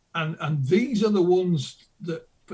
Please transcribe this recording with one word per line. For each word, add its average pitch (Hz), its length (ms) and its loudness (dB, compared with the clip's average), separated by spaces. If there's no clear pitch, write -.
And, 160 260 -4
and 147 240 -2
these 214 380 2
are 220 60 2
the 202 120 2
ones 175 640 0
that, 165 260 -10